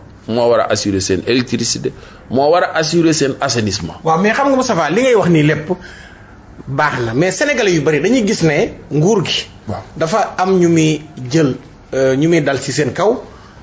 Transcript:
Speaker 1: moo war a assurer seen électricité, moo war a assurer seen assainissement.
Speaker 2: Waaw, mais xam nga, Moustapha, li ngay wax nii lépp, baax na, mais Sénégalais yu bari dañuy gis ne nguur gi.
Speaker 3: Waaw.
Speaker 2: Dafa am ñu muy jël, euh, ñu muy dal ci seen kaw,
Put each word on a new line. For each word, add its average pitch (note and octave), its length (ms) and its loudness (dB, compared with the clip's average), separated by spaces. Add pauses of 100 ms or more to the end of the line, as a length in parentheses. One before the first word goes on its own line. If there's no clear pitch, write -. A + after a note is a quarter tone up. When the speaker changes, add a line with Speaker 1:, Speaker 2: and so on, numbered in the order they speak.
(260)
Speaker 1:
moo A#2+ 240 0
war A2+ 160 4
a - 60 -2
assurer G2+ 280 -2
seen F#2+ 260 -2
électricité, B2 680 -2 (380)
moo C3+ 200 2
war F3 140 4
a - 80 -2 (100)
assurer D#3+ 320 2
seen C3+ 260 0
assainissement. G#2 640 -4
Speaker 2:
Waaw, D#3+ 180 0
mais G#3 120 2
xam C#4 160 0
nga, C4+ 80 2
Moustapha, G3+ 340 0
li G#3 120 2
ngay B3+ 120 4
wax F3+ 160 2
nii D#3 160 4
lépp, D3+ 240 0 (1000)
baax C#3 260 0 (120)
na, A2+ 80 -6
mais E3+ 160 2
Sénégalais A#3+ 440 0
yu D#3 60 2
bari D3 200 0
dañuy G#3+ 260 2
gis G3 180 0
ne D3+ 280 0 (200)
nguur E3+ 320 2
gi. - 220 -4 (220)
Speaker 3:
Waaw. G2+ 100 -8 (180)
Speaker 2:
Dafa E3 400 -2
am F#3 220 2
ñu F3 100 4
muy D#3 320 2 (300)
jël, C#3+ 240 2 (400)
euh, C3 220 2
ñu D#3 120 2
muy E3+ 140 4
dal C#3 180 -2
ci C#3 120 -8
seen B2+ 200 -2
kaw, G#3+ 300 0 (400)